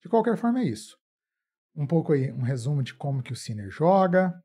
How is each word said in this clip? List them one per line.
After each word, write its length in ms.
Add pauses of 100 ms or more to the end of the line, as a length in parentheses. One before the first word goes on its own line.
De 60
qualquer 280
forma 220
é 60
isso. 300 (800)
Um 120
pouco 260
aí, 180
um 120
resumo 400
de 100
como 300
que 80
o 40
Sinner 340
joga 640 (120)